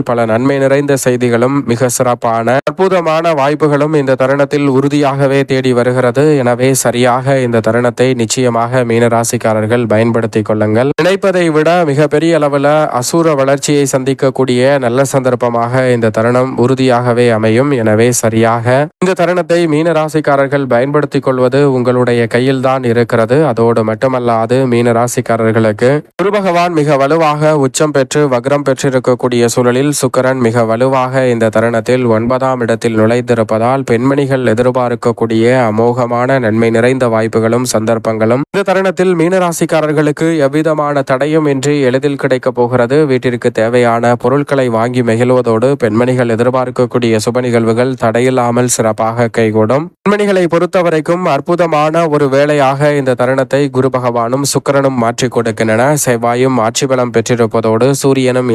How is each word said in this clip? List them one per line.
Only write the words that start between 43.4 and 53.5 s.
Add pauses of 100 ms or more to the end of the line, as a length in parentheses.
தேவையான (120)
பொருட்களை (100)
வாங்கி
மகிழ்வதோடு (140)
பெண்மணிகள்
எதிர்பார்க்கக்கூடிய
சுப
நிகழ்வுகள்
தடையில்லாமல்
சிறப்பாக (100)
கைகூடும். (160)
பெண்மணிகளை (100)
பொறுத்தவரைக்கும்
அற்புதமான
ஒரு (100)
வேளையாக
இந்த
தருணத்தை (160)